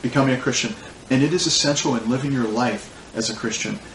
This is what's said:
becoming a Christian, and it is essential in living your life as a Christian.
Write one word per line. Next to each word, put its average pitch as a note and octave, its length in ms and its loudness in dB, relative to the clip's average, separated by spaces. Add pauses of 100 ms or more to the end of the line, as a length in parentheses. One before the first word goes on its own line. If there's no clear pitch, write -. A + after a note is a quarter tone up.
becoming C3 340 4
a B2 60 -4
Christian, A#2+ 320 0 (360)
and C3+ 120 4
it D3+ 120 4
is F3+ 120 2
essential C#3+ 500 2
in A2 140 -2
living C3+ 220 0
your B2 160 2
life A2 680 -2
as A2+ 140 -2
a A2 60 -4
Christian. G#2+ 420 -4 (180)